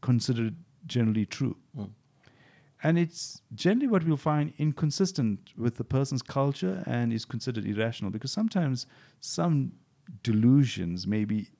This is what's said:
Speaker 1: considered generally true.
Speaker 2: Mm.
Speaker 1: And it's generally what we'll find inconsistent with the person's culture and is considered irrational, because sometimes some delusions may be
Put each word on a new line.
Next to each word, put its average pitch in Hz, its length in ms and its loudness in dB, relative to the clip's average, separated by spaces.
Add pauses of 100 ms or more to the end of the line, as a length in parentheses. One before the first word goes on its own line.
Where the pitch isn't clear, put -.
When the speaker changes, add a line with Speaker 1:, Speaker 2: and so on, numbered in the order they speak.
Speaker 1:
considered 117 540 0 (320)
generally 110 400 2
true. - 280 -4 (220)
Speaker 2:
Mm. 101 120 -8 (920)
Speaker 1:
And 165 160 4
it's - 420 -4 (140)
generally 233 320 2
what 190 160 2
we'll 156 140 2
find 151 400 0
inconsistent 151 840 0 (180)
with 113 200 0
the 120 60 -4
person's 135 380 0
culture 160 640 -2
and 120 260 0
is 113 140 -4
considered 117 400 -6
irrational, 104 460 -2
because 117 200 -8
sometimes 170 540 0 (340)
some 160 520 0 (520)
delusions 110 840 4
may 107 180 0
be 107 240 -2 (100)